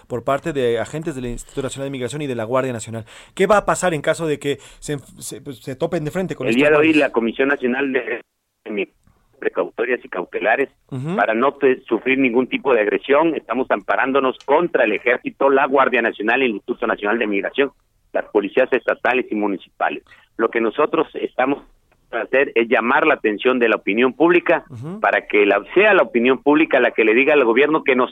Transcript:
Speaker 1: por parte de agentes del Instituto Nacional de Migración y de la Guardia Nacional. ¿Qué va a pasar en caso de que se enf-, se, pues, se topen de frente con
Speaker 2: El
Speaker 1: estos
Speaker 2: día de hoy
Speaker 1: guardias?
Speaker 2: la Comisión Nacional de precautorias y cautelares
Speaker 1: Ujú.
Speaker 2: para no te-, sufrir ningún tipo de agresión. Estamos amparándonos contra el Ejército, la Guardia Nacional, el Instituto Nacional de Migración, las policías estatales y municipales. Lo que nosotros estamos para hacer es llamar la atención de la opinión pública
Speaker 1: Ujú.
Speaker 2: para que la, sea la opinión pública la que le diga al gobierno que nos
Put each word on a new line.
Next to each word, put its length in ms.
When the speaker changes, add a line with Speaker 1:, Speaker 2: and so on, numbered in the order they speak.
Speaker 1:
por 160
parte 280
de 280
agentes 340
del 120
Instituto 360
Nacional 240
de 60
Migración 300
y 40
de 80
la 100
Guardia 280
Nacional. 320
¿Qué 120
va 120
a 60
pasar 300
en 80
caso 240
de 140
que 180
se 180
enf-, 220
se, 200
pues, 200
se 160
topen 280
de 60
frente 240
con 140
Speaker 2:
El 20
Speaker 1:
estos 100
Speaker 2:
día 100
de 60
hoy 120
Speaker 1:
guardias? 200
Speaker 2:
la 40
Comisión 360
Nacional 440
de 280
precautorias 640
y 40
cautelares 600
Speaker 1:
Ujú. 240
Speaker 2:
para 180
no 200
te-, 300
sufrir 360
ningún 300
tipo 260
de 60
agresión. 560
Estamos 340
amparándonos 720
contra 380
el 80
Ejército, 580
la 180
Guardia 360
Nacional, 400
el 80
Instituto 380
Nacional 320
de 80
Migración, 420
las 120
policías 480
estatales 580
y 60
municipales. 640
Lo 140
que 100
nosotros 540
estamos 480
para 140
hacer 320
es 120
llamar 380
la 80
atención 460
de 80
la 80
opinión 360
pública 580
Speaker 1:
Ujú. 280
Speaker 2:
para 300
que 180
la, 160
sea 220
la 80
opinión 400
pública 380
la 100
que 140
le 100
diga 200
al 100
gobierno 400
que 100
nos 180